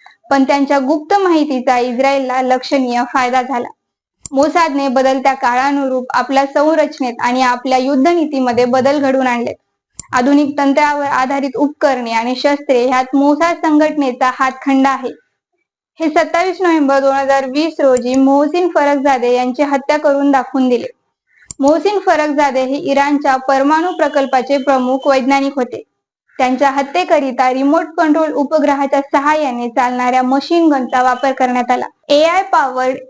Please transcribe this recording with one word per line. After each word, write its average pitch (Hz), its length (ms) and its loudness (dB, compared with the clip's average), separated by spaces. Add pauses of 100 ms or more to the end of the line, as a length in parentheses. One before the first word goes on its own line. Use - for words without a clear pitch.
(300)
पण 277 140 2
त्यांच्या 285 340 0
गुप्त 302 360 -2
माहितीचा 302 640 0
इस्रायलला 254 640 -2
लक्षणीय 254 600 -2 (100)
फायदा 254 300 0
झाला. 240 260 -6 (640)
मोसादने 285 560 0
बदलत्या 262 460 0
काळानुरूप 262 760 -2
आपल्या 269 360 0
संरचनेत 294 720 0
आणि 247 220 0
आपल्या 254 360 0
युद्धनीतीमध्ये 262 840 0
बदल 262 340 2
घडवून 269 280 0
आणले. 240 260 -4 (600)
आधुनिक 285 460 2
तंत्रावर 285 480 0
आधारित 277 500 -2
उपकरणे 262 540 -2
आणि 233 240 -2
शस्त्रे 285 520 0
ह्यात 262 300 0
मोसाद 294 400 2
संघटनेचा 302 800 0
हातखंडा 269 560 0
आहे. 247 200 -6 (920)
हे 320 80 0
सत्तावीस 339 520 0
नोव्हेंबर 294 400 2
दोन 269 140 2
हजार 269 320 0
वीस 311 340 -4
रोजी 254 340 2
मोहसिन 294 540 2
फरखजादे 277 640 0
यांची 247 280 -2
हत्या 285 340 -2
करून 285 340 2
दाखवून 262 380 0
दिले. 233 180 0 (720)
मोहसिन 320 380 2
फरखजादे 302 640 0
हे 262 140 -4
इराणच्या 277 600 0
परमाणू 285 560 0
प्रकल्पाचे 277 680 0
प्रमुख 262 480 0
वैज्ञानिक 277 500 0
होते. 247 260 -6 (560)
त्यांच्या 262 320 0
हत्येकरिता 277 840 0
रिमोट 285 320 0 (120)
कंट्रोल 311 360 2
उपग्रहाच्या 285 680 0
सहाय्याने 285 680 -2
चालणाऱ्या 247 540 0
मशीन 294 500 2
गनचा 254 300 0
वापर 254 300 0
करण्यात 247 380 -2
आला. 247 160 -2 (220)
एआय 330 340 2
पॉवर्ड 262 540 0 (140)